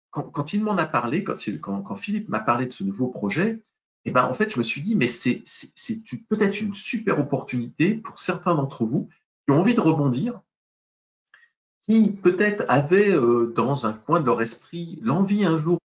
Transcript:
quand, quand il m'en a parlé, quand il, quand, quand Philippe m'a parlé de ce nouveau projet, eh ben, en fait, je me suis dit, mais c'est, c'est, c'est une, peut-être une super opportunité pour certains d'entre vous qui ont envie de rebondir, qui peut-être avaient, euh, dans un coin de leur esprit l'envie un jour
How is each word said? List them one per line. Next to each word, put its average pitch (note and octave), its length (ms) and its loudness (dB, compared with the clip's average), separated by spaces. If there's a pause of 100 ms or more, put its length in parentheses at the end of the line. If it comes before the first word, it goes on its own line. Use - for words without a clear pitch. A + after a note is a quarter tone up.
quand, - 140 -6
quand - 300 -6
il G#3 100 0
m'en G#3 140 0
a D#3+ 100 0
parlé, A#2+ 360 -2
quand - 220 -6
il, - 160 -6
quand, G2 220 -6
quand - 120 -10
Philippe G3+ 340 -6
m'a - 100 -2
parlé B2+ 260 0
de B2+ 80 -8
ce - 100 -10
nouveau G2+ 240 -2
projet, E3 560 -2 (420)
eh - 60 -4
ben, - 140 4
en C3 80 -2
fait, G#3+ 160 0
je - 80 -10
me A#2+ 60 2
suis - 180 -6
dit, G#3 140 -2
mais C#3 120 4
c'est, - 380 -2
c'est, - 300 -14
c'est - 360 -8
une, - 140 -10
peut-être G#3 340 0
une - 140 -4
super - 460 -2
opportunité C3+ 760 -2
pour - 220 -12
certains F3 380 -2
d'entre C3+ 280 -2
vous A#2 260 -2 (360)
qui - 60 2
ont C#3 80 6
envie A3 160 4
de - 60 2
rebondir, D3 600 0 (1500)
qui A3 240 6
peut-être G#3 560 2
avaient, E3+ 440 4
euh, A#2+ 440 4
dans B2 300 0
un G#2+ 80 -2
coin D#3+ 260 0
de D#3 60 -2
leur A2+ 160 2
esprit E3+ 600 -8
l'envie F#3+ 440 2
un D#3+ 120 4
jour D#3+ 280 0